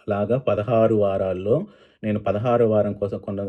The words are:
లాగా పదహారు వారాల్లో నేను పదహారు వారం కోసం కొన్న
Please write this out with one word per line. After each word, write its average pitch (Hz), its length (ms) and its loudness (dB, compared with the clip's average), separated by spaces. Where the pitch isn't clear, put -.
లాగా 104 280 0
పదహారు 110 580 2
వారాల్లో 98 600 0
నేను 104 180 -2
పదహారు 117 440 0
వారం 104 300 2
కోసం 101 240 -6
కొన్న 101 300 -8